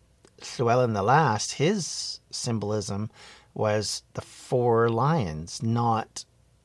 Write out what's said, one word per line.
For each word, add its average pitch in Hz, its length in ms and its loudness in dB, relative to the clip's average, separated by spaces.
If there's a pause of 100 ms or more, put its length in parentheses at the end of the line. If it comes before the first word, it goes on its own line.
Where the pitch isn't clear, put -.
(400)
Llywelyn 117 540 0
the 98 80 0
Last, 120 520 2
his - 640 -2 (100)
symbolism 104 800 -4 (440)
was 107 500 -2 (100)
the - 60 -10
four 117 680 2
lions, 113 760 0
not 117 600 0 (400)